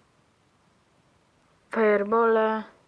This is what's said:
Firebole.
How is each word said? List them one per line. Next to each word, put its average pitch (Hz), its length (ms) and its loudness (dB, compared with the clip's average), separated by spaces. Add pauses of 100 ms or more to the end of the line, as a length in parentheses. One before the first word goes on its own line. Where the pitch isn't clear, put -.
(1700)
Firebole. 220 880 0 (260)